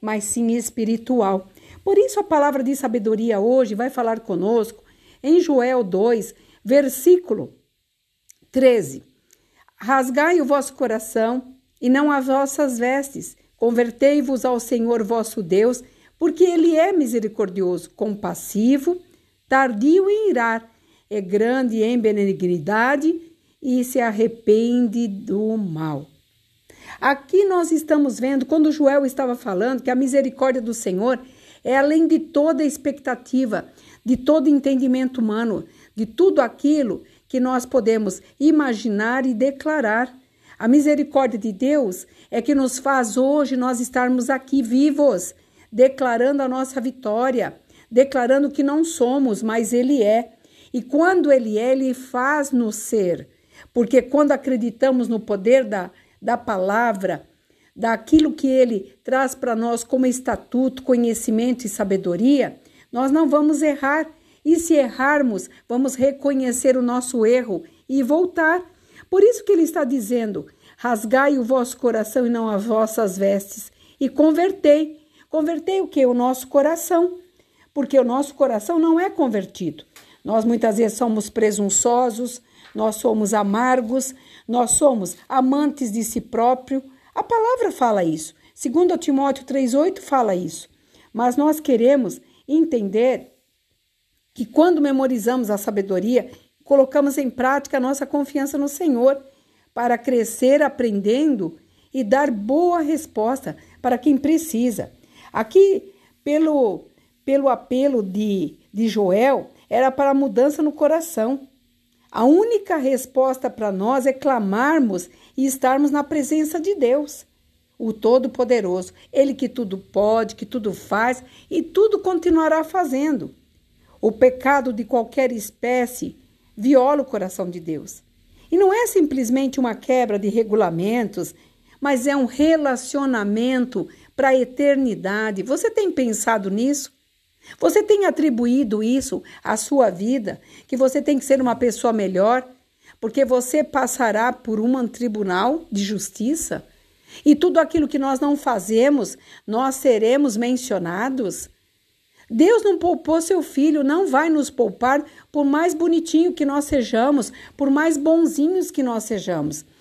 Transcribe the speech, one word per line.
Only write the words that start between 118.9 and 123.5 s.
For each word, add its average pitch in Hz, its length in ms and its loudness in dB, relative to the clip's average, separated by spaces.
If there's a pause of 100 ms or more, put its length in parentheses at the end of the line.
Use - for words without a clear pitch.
Ele 277 200 2
que 240 140 -6
tudo 190 300 -6
pode, 214 580 -2
que 226 100 -14
tudo 214 280 -6
faz 233 500 -4 (280)
e 349 100 -2
tudo 415 380 2
continuará 320 640 2
fazendo. 285 720 -4 (640)